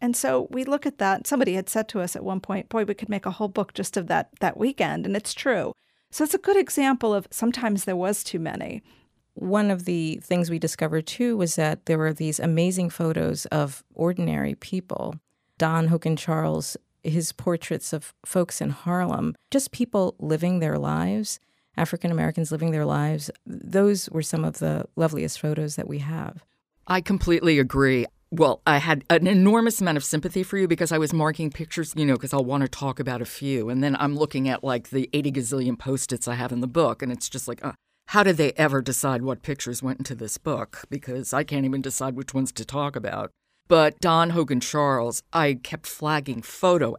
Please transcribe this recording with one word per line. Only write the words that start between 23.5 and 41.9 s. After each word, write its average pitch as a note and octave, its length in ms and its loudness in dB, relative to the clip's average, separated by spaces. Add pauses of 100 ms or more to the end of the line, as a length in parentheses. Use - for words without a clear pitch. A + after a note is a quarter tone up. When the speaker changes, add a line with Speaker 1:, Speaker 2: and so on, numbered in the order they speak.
Speaker 2:
were D#3+ 140 -2
some D#3+ 200 -2
of D#3 160 -2
the D#3 260 -2 (120)
loveliest D#3+ 420 0
photos D3+ 380 -2
that - 100 -6
we C#3+ 120 -6
have. D#3+ 440 -8 (420)
Speaker 3:
I F#3 140 0
completely E3+ 600 4
agree. C3 480 4 (240)
Well, D3+ 360 4
I D3 120 6
had D#3 300 0
an E3+ 160 6
enormous G#3 540 6
amount F3 160 2
of C#3+ 80 0
sympathy E3+ 400 -2
for G3 140 -4
you F#3+ 100 4
because E3 240 0
I E3 60 2
was D#3 160 2
marking D#3 360 0
pictures, D#3 460 -6
you D#3 100 2
know, C3+ 120 4
'cause C3+ 160 -6
I'll C#3 100 2
wanna C3+ 240 0
talk C3+ 320 -6
about B2 220 -4
a A#2 40 -4
few. C3 440 -2
And B2+ 120 0
then C#3 160 2
I'm C#3+ 200 0
looking C#3+ 320 0
at, B2+ 160 -2
like, B2+ 240 -2
the C3+ 240 -2
eighty D3 180 0
gazillion B2+ 480 -2
Post-its - 480 -4
I A#2+ 80 -4
have A#2+ 160 -4
in A#2+ 80 -2
the B2+ 80 -2
book, B2+ 340 0
and C3 80 -4
it's B2 200 -8
just - 180 -10
like, B2 160 -10
uh, C3 100 -8 (340)
how G#3 160 4
did F#3 140 6
they D3 160 4
ever C#3 280 2
decide C3 400 0
what B2+ 220 -4
pictures C3+ 400 -6
went C3 160 -2
into C3+ 160 -8
this A2+ 240 -8
book? A#2 500 -6
Because C3+ 420 -8
I C3+ 120 0
can't C#3 200 -2
even C3+ 160 0
decide C3 360 -4